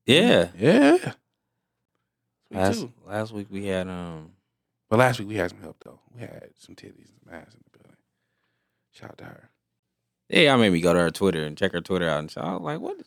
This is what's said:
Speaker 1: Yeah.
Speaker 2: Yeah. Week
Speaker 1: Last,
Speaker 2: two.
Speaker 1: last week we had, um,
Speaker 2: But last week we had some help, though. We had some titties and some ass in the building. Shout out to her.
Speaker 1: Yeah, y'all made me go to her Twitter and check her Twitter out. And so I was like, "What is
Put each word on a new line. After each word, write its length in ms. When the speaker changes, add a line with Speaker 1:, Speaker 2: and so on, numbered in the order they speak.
Speaker 1:
Yeah. 420
Speaker 2:
Yeah. 320
Week 220
Speaker 1:
Last, 280
Speaker 2:
two. 120
Speaker 1:
last 260
week 180
we 160
had, 220
um, 420
Speaker 2:
But 100
last 180
week 100
we 60
had 160
some 100
help, 240
though. 160
We 80
had 260
some 160
titties 360
and 120
some 120
ass 180
in 100
the 160
building. 180
Shout 200
out 80
to 60
her. 260
Speaker 1:
Yeah, 100
y'all 80
made 140
me 80
go 140
to 40
her 120
Twitter 340
and 140
check 140
her 100
Twitter 260
out. 120
And 100
so 100
I 140
was 80
like, 180
"What 180
is 80